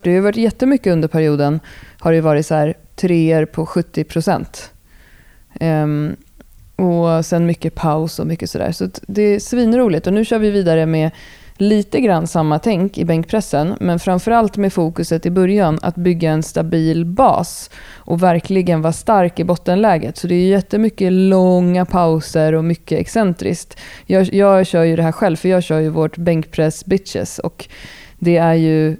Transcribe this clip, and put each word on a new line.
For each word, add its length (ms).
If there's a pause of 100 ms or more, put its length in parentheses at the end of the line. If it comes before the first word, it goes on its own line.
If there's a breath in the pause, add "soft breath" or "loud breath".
Det 80
har 60
ju 60
varit 160
jättemycket 560
under 140
perioden, 520 (400 loud breath)
har 120
det 40
ju 60
varit 240
så 100
här 180 (220)
treor 500
på 200
sjuttio 380
procent. 680 (880 soft breath)
Ehm, 560 (600)
och 500
sen 200
mycket 300
paus 440
och 80
mycket 220
sådär. 220
Så 140
att 220
det 140
är 180
svinroligt. 680
Och 60
nu 120
kör 140
vi 120
vidare 340
med 260 (460 loud breath)
lite 440
grann 260
samma 320
tänk 380
i 80
bänkpressen, 760
men 200
framförallt 580
med 160
fokuset 520
i 60
början 500
att 140
bygga 360
en 120
stabil 640
bas 640 (240 loud breath)
och 300
verkligen 580
vara 120
stark 460
i 40
bottenläget. 720
Så 100
det 80
är 120
jättemycket 680
långa 720
pauser 680
och 100
mycket 360
excentriskt. 800 (260 loud breath)
Jag, 280
jag 340
kör 160
ju 120
det 80
här 80
själv, 240
för 140
jag 140
kör 160
ju 100
vårt 280
bänkpress 680
bitches 540
och 280 (520 loud breath)
det 180
är 160
ju 360 (100)